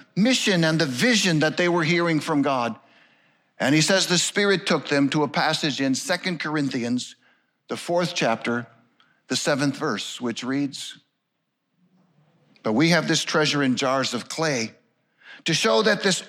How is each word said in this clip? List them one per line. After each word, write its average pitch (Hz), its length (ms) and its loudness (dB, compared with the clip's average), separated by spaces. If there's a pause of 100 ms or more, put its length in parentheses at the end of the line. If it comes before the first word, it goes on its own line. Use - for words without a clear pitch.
(160)
mission 202 480 2
and 160 160 2
the 165 60 2
vision 180 540 2
that 156 180 2
they 175 100 2
were 170 160 2
hearing 170 340 2
from 147 240 0
God." 123 340 0 (840)
And 127 120 2
he 156 80 6
says 175 280 2
the 175 100 2
Spirit 202 480 0
took 160 220 0
them 143 220 2
to 151 120 0
a 143 60 0
passage 147 520 -2
in 135 140 0
Second 175 460 -4
Corinthians, 131 760 -4 (540)
the 120 80 -6
fourth 170 400 -2
chapter, 120 500 -2 (640)
the 131 80 -2
seventh 143 400 0
verse, 123 440 -6
which 117 220 -6
reads, 135 560 -6 (1600)
"But 110 100 -2
we 151 180 4
have 160 160 2
this 160 160 0
treasure 147 400 0
in 127 140 2
jars 135 360 0
of 117 160 -6
clay 135 460 -4 (720)
to 165 100 -2
show 220 280 2
that 208 200 2
this 185 260 0